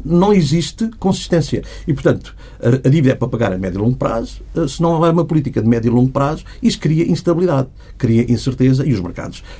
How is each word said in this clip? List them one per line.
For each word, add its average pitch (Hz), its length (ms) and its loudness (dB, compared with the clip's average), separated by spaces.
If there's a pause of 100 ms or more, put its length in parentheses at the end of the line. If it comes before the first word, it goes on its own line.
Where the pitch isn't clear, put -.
não 175 280 4
existe 170 540 0 (140)
consistência. 175 640 -2 (240)
E, - 40 0
portanto, 135 440 -2 (260)
a, 117 60 2
a 131 200 2
dívida 135 220 4
é 123 60 0
para 123 100 -4
pagar 113 260 -2
a 92 60 -4
médio 92 200 -4
e 104 40 -2
longo 123 140 0
prazo. 156 440 -4 (140)
Eh, 170 140 -2
se - 120 -8
não 170 120 2
houver 165 200 2
uma 170 120 2
política 151 360 0
de 107 60 0
médio 117 240 2
e - 20 0
longo 127 200 4
prazo, 139 320 -2 (180)
isso 214 160 0
cria 160 320 0
instabilidade, 170 560 0 (320)
cria 117 320 2
incerteza 131 560 2
e 147 60 2
os 104 80 0
mercados - 420 -10 (180)